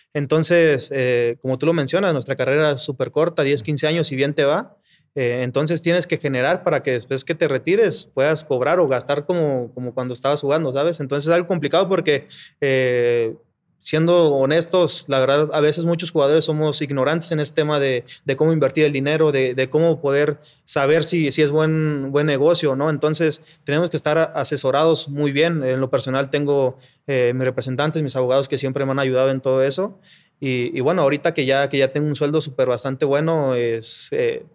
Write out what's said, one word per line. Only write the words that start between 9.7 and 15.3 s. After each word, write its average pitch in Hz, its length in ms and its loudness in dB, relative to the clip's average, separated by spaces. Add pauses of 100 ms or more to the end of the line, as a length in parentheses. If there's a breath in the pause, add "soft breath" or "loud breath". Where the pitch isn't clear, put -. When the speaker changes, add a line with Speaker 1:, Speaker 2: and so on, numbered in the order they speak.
Speaker 1:
como 123 180 -8
cuando 127 220 -6
estabas 143 260 -2
jugando, 147 300 0
¿sabes? 156 280 -2
Entonces 143 300 -4
es 170 60 4
algo 180 120 0
complicado 170 400 0
porque, 156 400 0 (340 loud breath)
eh, 120 760 2 (440)
siendo 165 520 2
honestos, 156 800 0
la 135 100 2
verdad, 143 340 2